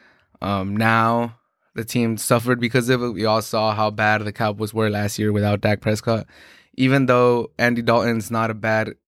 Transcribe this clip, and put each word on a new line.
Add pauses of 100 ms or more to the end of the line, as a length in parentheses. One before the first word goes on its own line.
(440)
Um,
now (340)
the
team
suffered
because
of
it.
We
all
saw
how
bad
the
Cowboys
were
last
year
without
Dak
Prescott. (520)
Even
though
Andy
Dalton's
not
a
bad, (140)